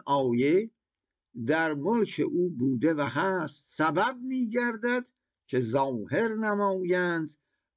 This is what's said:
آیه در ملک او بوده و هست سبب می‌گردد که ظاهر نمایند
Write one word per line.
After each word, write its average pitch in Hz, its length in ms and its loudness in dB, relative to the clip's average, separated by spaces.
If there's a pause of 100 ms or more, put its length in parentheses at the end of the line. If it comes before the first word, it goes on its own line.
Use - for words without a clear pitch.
آیه 139 680 2 (760)
در 160 260 2
ملک 180 480 0 (100)
او 180 180 0
بوده 135 440 2
و 147 80 0
هست 160 760 -2
سبب 170 440 2
می‌گردد 240 840 -2 (400)
که 127 120 0
ظاهر 135 760 0
نمایند 185 920 0 (480)